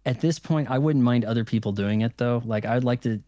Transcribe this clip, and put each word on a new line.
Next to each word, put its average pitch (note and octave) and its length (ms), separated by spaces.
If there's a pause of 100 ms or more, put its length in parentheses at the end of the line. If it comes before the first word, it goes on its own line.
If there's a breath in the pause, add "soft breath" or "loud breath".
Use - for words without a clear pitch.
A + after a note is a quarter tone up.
At B2+ 140
this D#3+ 180
point, D3+ 320
I C3 80
wouldn't C#3+ 260
mind A#2+ 200
other A2+ 200
people A2 280
doing G#2 280
it, A#2 160
though. A#2+ 280
Like, A2 200
I'd A#2+ 200
like B2 180
to A2+ 260